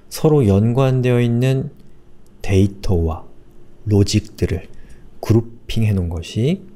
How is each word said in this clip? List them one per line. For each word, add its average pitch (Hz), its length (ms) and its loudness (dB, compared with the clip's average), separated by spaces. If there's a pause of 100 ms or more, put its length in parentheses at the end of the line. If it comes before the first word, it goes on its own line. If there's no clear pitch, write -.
서로 151 380 2
연관되어 123 720 2
있는 127 500 0 (720)
데이터와 95 880 0 (580)
로직들을 101 840 0 (540)
그룹핑해 - 720 0
놓은 90 160 -2
것이 98 560 -4 (120)